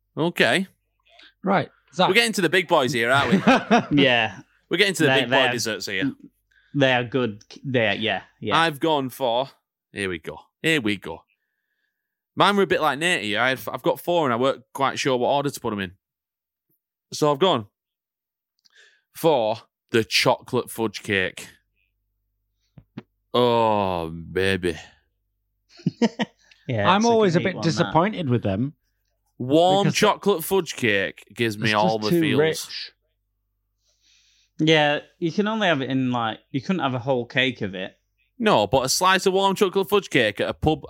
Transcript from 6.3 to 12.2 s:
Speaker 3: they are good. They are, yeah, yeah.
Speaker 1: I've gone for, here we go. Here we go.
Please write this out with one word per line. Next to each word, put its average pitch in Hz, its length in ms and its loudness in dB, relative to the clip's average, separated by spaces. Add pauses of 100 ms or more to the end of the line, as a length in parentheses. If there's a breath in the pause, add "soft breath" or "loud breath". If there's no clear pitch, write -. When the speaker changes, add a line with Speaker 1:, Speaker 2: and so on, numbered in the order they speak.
Speaker 3:
they 135 180 2
are 123 120 0
good. 113 380 -4 (220)
They 123 240 0
are, 101 60 0
yeah, 101 280 -4 (180)
yeah. 117 180 -2
Speaker 1:
I've 160 220 0
gone 147 300 0
for, 127 380 -4 (440)
here 98 160 -6
we 87 100 -6
go. 78 220 -14 (220)
Here 156 180 0
we 104 160 -2
go. 82 260 -14 (1120)